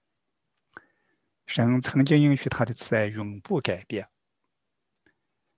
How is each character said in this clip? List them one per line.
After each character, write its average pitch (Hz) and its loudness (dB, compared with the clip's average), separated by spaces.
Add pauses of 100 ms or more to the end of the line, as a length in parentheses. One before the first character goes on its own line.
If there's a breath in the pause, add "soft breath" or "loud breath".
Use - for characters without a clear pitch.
(1500 soft breath)
神 123 0
曾 135 0
经 147 6
应 143 6
许 131 -4
他 - -2
的 117 -8
慈 - -4
爱 110 2
永 104 -8
不 156 -4
改 90 -4
变。 98 -8 (1500)